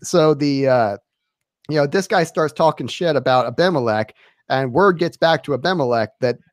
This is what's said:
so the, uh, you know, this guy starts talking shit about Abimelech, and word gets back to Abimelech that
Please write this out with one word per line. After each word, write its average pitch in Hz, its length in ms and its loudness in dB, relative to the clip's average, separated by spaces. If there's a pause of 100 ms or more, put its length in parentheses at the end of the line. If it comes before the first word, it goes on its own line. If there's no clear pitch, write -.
so 156 300 2
the, 139 340 0
uh, 117 300 2 (720)
you 151 80 0
know, 143 100 2
this 190 200 -2
guy 185 180 0
starts 156 280 -4
talking 151 340 0
shit 165 280 -4
about 127 320 2
Abimelech, 117 680 -2 (340)
and 135 240 -2
word 180 260 2
gets 170 160 -4
back 165 280 0
to 143 100 -4
Abimelech 127 560 -2 (100)
that 123 200 -2 (140)